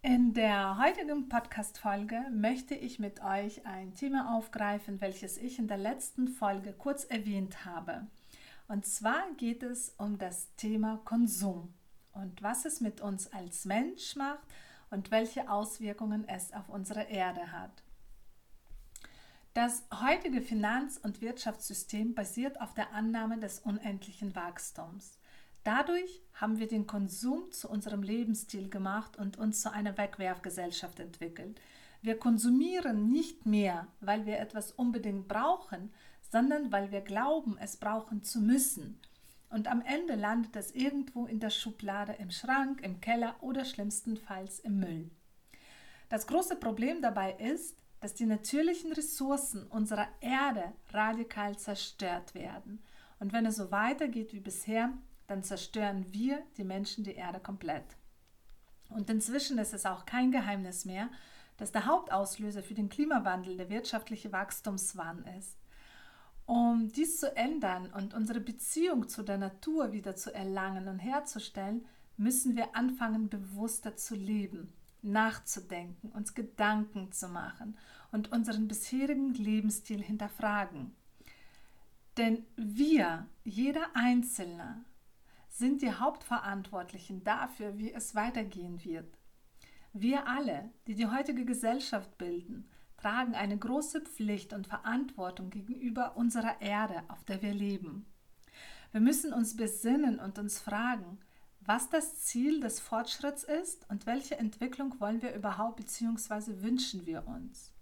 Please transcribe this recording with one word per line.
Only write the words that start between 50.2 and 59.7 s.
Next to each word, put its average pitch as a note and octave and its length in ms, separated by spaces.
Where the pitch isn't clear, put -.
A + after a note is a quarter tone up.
Erde A#3+ 520
radikal G#3+ 640
zerstört - 800
werden. F#3+ 480
Und G3+ 140
wenn A3+ 140
es A3 100
so F#3+ 140
weitergeht A3+ 600
wie G3+ 80
bisher, A3 520
dann G3 140
zerstören G3 720
wir, C4 300
die G#3 80
Menschen, G3 380
die G3 120
Erde F3+ 260
komplett. E3+ 560
Und G#3+ 200
inzwischen A#3+ 480
ist G#3+ 160